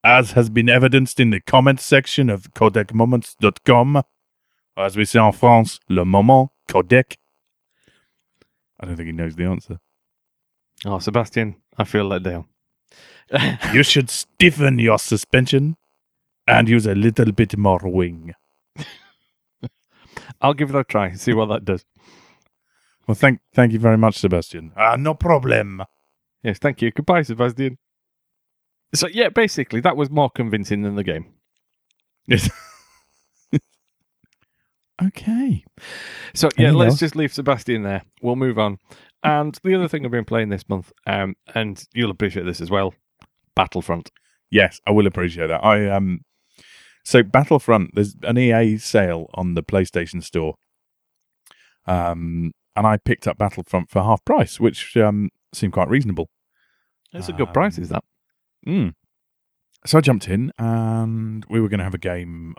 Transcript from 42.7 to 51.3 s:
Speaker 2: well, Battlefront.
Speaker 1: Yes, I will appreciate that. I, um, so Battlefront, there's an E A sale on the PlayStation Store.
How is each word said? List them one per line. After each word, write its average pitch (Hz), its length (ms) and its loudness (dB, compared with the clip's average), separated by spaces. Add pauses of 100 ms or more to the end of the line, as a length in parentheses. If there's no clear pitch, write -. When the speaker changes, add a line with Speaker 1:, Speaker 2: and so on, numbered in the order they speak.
Speaker 2:
well, 98 220 -2 (600)
Battlefront. - 540 -4 (400)
Speaker 1:
Yes, 101 380 2
I 104 40 0
will 104 160 4
appreciate 87 400 -4
that. 80 160 -4
I, 104 260 2
um, 95 320 -2 (840)
so 123 180 4
Battlefront, 117 720 2
there's 104 300 -2
an 120 140 0
E 123 140 2
A 113 260 2
sale 87 560 -2
on 90 200 -4
the 82 100 -4
PlayStation 90 600 -4
Store. 80 320 -6 (1300)